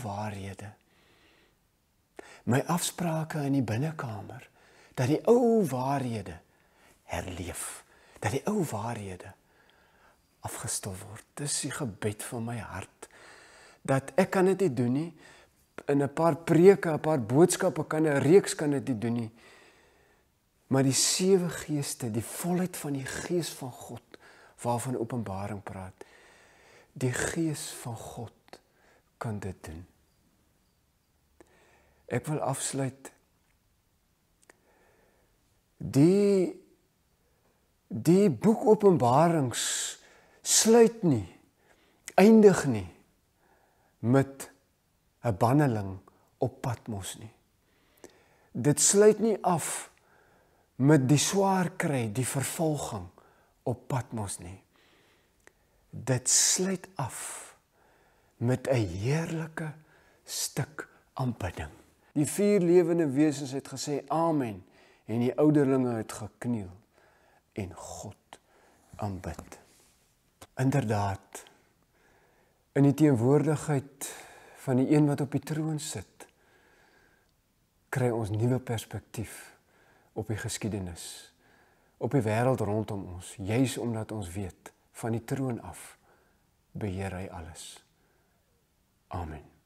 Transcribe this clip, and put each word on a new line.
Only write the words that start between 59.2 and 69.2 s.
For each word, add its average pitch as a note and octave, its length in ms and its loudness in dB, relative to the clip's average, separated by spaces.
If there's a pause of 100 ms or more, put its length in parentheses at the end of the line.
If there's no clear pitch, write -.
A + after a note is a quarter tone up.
stuk - 640 -8 (240)
aanbidding. F#2+ 580 -6 (420)
Die C#3+ 140 0
vier G3+ 340 2
lewende E3+ 500 4
wesens C#3 400 0
het C3+ 180 -8
gesê, C#3 400 -6
"Amen," C#3 560 -2 (400)
en A2 160 -4
die B2 180 0
ouderlinge C3+ 560 4
het A2 180 -6
gekniel G#2+ 580 -8 (800)
en F#2+ 220 -8
God - 640 -18 (560)
aanbid. - 640 -10 (1000)